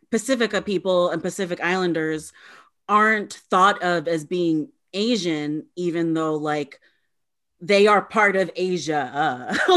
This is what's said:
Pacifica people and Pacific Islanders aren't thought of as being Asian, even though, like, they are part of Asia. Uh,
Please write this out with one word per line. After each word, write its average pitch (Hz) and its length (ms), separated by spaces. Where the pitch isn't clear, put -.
Pacifica 220 500
people 180 480
and 165 100
Pacific 175 400
Islanders 160 720
aren't 214 460
thought 190 480
of 175 240
as 165 180
being 160 440
Asian, 170 840
even 170 400
though, 156 220
like, 151 440
they 202 280
are 202 140
part 202 340
of 185 180
Asia. 156 580
Uh, 131 440